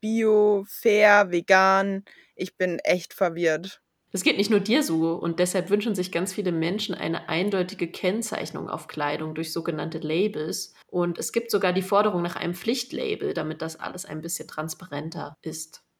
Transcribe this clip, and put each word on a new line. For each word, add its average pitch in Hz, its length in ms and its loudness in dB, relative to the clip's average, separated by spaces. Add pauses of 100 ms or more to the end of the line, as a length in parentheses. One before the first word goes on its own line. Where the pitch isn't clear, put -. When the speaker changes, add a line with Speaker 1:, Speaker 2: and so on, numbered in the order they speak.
Speaker 1:
bio, 214 680 4
fair, 208 640 6
vegan. 190 760 4 (320)
Ich - 220 -8
bin 180 220 0
echt - 340 0
verwirrt. 170 680 0 (320)
Speaker 2:
Das 180 100 -4
geht - 140 2
nicht 202 140 0
nur 202 100 4
dir 220 220 2
so 165 320 0
und 170 240 -2
deshalb 180 320 0
wünschen 208 240 0
sich 180 180 -4
ganz 180 220 -2
viele 180 180 -2
Menschen 160 420 -2
eine - 360 -4
eindeutige 185 580 0
Kennzeichnung - 800 -4
auf - 180 -8
Kleidung 156 480 -4
durch 165 160 -6
sogenannte 160 460 -4
Labels. 165 800 -2 (140)
Und 175 300 0
es - 140 -6
gibt - 180 -2
sogar 190 220 2
die 185 80 0
Forderung 196 400 2
nach 175 160 -4
einem 170 160 -4
Pflichtlabel, 151 800 -4
damit 156 300 -4
das 160 180 -8
alles - 240 -10
ein 156 160 -10
bisschen - 260 -8
transparenter 156 960 -8
ist. - 400 -10 (200)